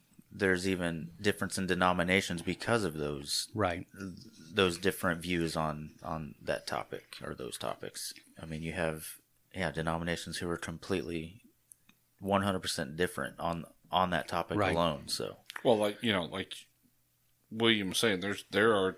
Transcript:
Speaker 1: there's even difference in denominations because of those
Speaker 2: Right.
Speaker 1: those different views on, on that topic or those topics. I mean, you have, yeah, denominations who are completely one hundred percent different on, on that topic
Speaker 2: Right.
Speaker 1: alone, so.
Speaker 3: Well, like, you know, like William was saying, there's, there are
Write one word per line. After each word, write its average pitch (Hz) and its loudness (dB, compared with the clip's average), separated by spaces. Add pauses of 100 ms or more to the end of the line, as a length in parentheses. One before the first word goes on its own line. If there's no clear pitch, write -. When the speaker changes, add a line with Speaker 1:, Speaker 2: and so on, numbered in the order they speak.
(320)
Speaker 1:
there's 95 2
even 87 0 (120)
difference 101 0
in 95 0
denominations 90 2
because 110 0
of 82 -2
those 73 -4
Speaker 2:
Right. 92 -2 (640)
Speaker 1:
those 92 4
different 87 0
views 85 0
on, 78 -2 (120)
on 80 -6
that - -2
topic - -6
or 76 -8
those 64 -8
topics. - -8 (280)
I 82 -10
mean, 80 -6
you 80 -4
have, 80 -2 (480)
yeah, 87 -2
denominations 82 -2
who 87 -4
are 85 -2
completely 82 -6 (800)
one 98 2
hundred 95 2
percent 76 -4
different 82 -2
on, 85 -2 (260)
on 90 4
that 82 0
topic 107 -2
Speaker 2:
Right. 95 4
Speaker 1:
alone, 82 2
so. - -4 (260)
Speaker 3:
Well, 120 6
like, 104 0
you 113 2
know, 90 2
like 90 -8 (960)
William 110 4
was - -2
saying, 104 2
there's, 98 -4
there 107 8
are 95 4